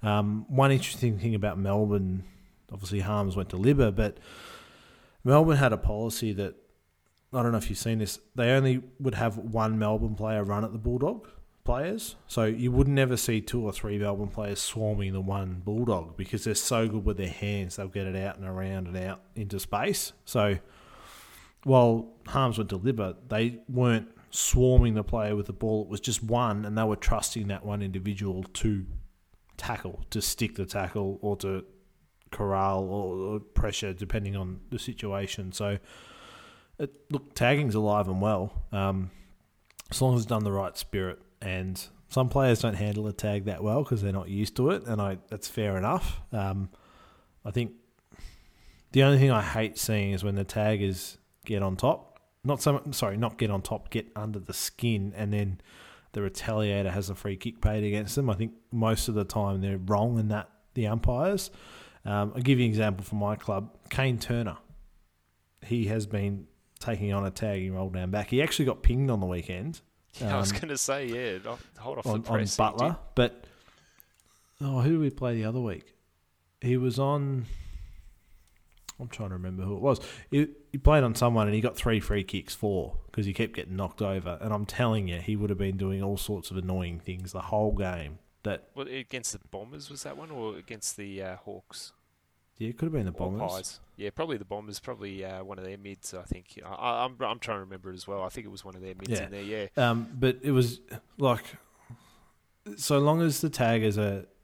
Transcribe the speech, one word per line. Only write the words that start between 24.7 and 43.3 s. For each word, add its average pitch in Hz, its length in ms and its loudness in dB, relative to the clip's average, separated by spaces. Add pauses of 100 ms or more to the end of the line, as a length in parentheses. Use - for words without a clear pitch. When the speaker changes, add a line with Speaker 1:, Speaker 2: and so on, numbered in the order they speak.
Speaker 1:
the 107 100 0
player 107 320 -2
with 101 120 -4
the 101 60 -8
ball. 110 300 -2
It 95 60 -10
was 101 100 -6
just 110 240 -4
one, 110 420 0
and 107 120 -2
they 110 60 2
were 107 120 2
trusting 107 520 0
that 98 180 -6
one 104 160 -4
individual 95 640 -4
to 98 420 0 (720)
tackle, - 540 -6
to 107 100 -2
stick - 340 -2
the 98 100 -4
tackle 98 560 -2
or 104 160 0
to 95 280 -4 (680)
corral 98 580 2
or, 92 280 -2 (180)
or 107 40 -2
pressure, 101 540 0
depending 101 420 -4
on 95 240 -6 (100)
the 120 80 -6
situation. 98 760 -6
So, 101 260 -2 (1000)
it, 143 140 -4 (180)
look, 139 240 -6
tagging's 127 420 4
alive 104 340 4
and 95 120 0
well, 101 400 0 (100)
um, 98 380 0 (800)
as - 120 -2
long 127 140 6
as 117 60 4
it's 107 80 -4
done 110 140 2
the 104 80 2
right 98 260 -2
spirit. 95 420 -4 (220)
And 92 400 -4 (280)
some 131 200 2
players 131 320 4
don't 117 120 0
handle 104 340 -2
a 101 60 -4
tag 101 320 -2